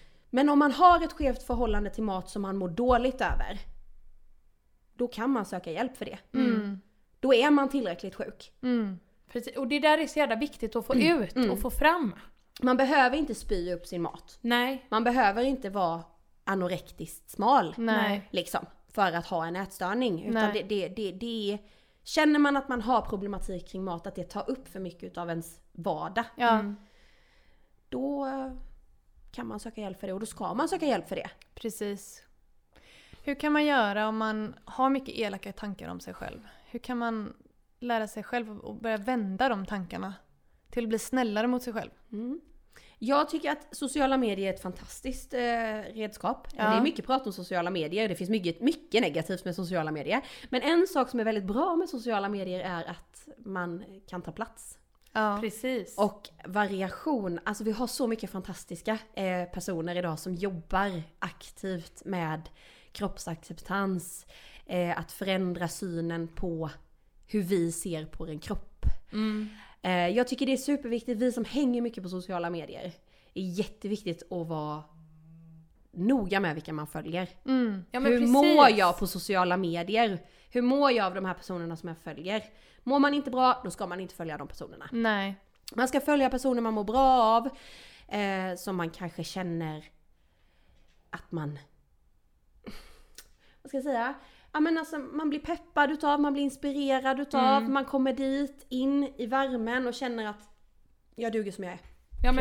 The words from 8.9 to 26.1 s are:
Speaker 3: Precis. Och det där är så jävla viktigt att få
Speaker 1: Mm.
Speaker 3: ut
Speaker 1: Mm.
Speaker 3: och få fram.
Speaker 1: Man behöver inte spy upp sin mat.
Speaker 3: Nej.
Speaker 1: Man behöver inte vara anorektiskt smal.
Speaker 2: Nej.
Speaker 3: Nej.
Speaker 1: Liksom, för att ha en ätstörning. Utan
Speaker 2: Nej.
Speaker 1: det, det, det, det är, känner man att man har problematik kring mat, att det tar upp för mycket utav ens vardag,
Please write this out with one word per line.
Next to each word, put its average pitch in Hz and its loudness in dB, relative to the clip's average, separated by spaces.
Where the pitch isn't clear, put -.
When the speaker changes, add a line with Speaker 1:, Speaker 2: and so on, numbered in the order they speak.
Speaker 3:
Precis. 240 -8
Och 269 -2
det 285 2
där 302 6
är 320 0
så - -2
jävla 240 4
viktigt 226 -4
att 226 -2
få - 0
Speaker 1:
Mm. 302 6
Speaker 3:
ut - -6
Speaker 1:
Mm. 240 2
Speaker 3:
och 190 -2
få 254 -2
fram. 302 2
Speaker 1:
Man 254 4
behöver 269 6
inte 262 -2
spy 180 -2
upp 170 -8
sin 175 -4
mat. - -8
Speaker 3:
Nej. 247 2
Speaker 1:
Man 233 2
behöver 240 4
inte 269 0
vara 170 0
anorektiskt 180 -4
smal. 208 4
Speaker 2:
Nej. 226 2
Speaker 3:
Nej. 202 -4
Speaker 1:
Liksom, 175 -2
för 196 2
att 170 -4
ha 165 -2
en 170 -4
ätstörning. 190 -2
Utan 226 -2
Speaker 2:
Nej. 220 2
Speaker 1:
det, 214 -2
det, 196 -2
det, 202 -4
det 208 -4
är, 208 -6
känner 302 4
man 285 6
att 277 -4
man 247 -2
har 226 2
problematik 196 -6
kring 185 -6
mat, 170 -6
att 190 -12
det 180 -8
tar - -8
upp 262 -6
för - -14
mycket 175 -10
utav 175 -8
ens 165 -6
vardag, 170 -4